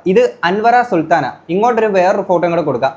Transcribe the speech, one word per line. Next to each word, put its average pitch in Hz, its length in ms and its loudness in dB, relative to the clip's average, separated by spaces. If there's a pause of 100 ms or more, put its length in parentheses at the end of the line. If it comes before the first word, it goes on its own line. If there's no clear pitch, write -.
ഇത് 214 380 2
അൻവറ 220 380 2
സുൽത്താന, 160 500 -2 (160)
ഇങ്ങോട്ടൊരു 220 380 0
വേറൊരു 190 360 0
ഫോട്ടോയും 175 300 0
കൂടെ 170 100 0
കൊടുക്കാം. 135 340 -2